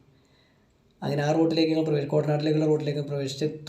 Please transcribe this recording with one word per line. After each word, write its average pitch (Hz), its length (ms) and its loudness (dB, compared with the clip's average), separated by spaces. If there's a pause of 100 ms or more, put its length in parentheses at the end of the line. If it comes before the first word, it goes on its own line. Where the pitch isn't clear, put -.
(1040)
അങ്ങനെ 147 200 -2
ആ 151 80 0
റൂട്ടിലേക്ക് 160 400 2
ഞങ്ങൾ 160 120 2
പ്രവേശി-, 147 260 0
കോടനാട്ടിലേക്കുള്ള 151 560 2
റൂട്ടിലേക്ക് 147 340 0
പ്രവേശിച്ച് 143 680 -4